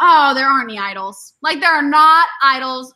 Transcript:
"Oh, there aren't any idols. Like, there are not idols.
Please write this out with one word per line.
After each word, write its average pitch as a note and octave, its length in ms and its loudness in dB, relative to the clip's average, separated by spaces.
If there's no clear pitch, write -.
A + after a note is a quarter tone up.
"Oh, D4+ 320 4
there C4 140 -2
aren't B3+ 240 -2
any G#3 80 -12
idols. - 540 -12
Like, D#4 160 -4
there E4+ 120 0
are D4 120 0
not D#4 420 4
idols. C4 540 -4